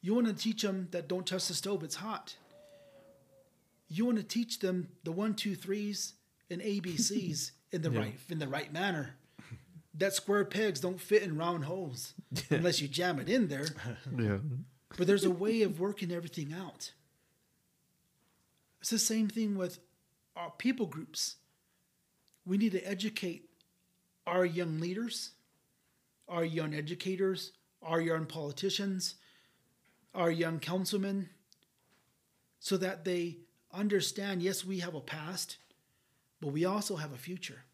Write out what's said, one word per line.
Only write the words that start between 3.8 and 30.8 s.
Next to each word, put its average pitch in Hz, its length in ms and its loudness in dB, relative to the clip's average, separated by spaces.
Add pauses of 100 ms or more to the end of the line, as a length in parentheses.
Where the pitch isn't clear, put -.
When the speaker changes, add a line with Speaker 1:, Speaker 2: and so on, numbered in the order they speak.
Speaker 1:
You 185 180 2
wanna 226 160 4
teach - 380 -2
them 185 280 0 (160)
the 165 80 -2
one, 202 220 2
two, 208 200 -2
threes 202 600 -4 (360)
and 180 120 -6
A 202 180 0
B 170 160 -4
Cs 185 560 0 (100)
Speaker 2:
<laughs> - 100 -12
Speaker 1:
in 170 100 0
the 165 80 2
Speaker 2:
Yeah. 117 80 4
Speaker 1:
right, 104 200 -2 (100)
in 165 100 -4
the 147 100 -2
right 143 240 -4
manner. 160 440 0 (760)
That 190 200 2
square 202 320 4
pegs 202 340 2
don't 180 200 -2
fit 208 220 6
in 165 140 -2
round 170 300 0
holes 165 480 -6 (180)
Speaker 2:
<laughs> - 180 -2
Speaker 1:
unless 165 300 4
you 143 80 -2
jam 160 300 2
it 131 100 -4
in 220 200 6
there. 143 180 -2 (520)
Speaker 2:
Yeah. 104 200 4 (580)
Speaker 1:
But 180 100 2
there's 196 180 6
a 185 60 6
way 214 320 2
of 165 180 2
working 196 300 -2
everything 170 440 -4
out. - 380 -10 (1900)
It's - 100 -2
the 226 80 2
same 220 300 4
thing 208 280 0
with 180 220 -2 (560)
our 170 160 -8
people 247 360 2
groups. - 500 -6 (1080)
We 185 100 2
need 208 160 4
to 185 80 2
educate 196 680 -4 (800)
our 180 180 4
young 165 360 0
leaders, 196 520 -4 (960)
our 170 160 0
young 156 300 -2
educators, 180 800 -2 (300)
our 165 180 2
young 160 260 0
politicians, 185 920 -2 (960)
our 175 160 4
young 165 280 2
councilmen, 190 680 0 (1300)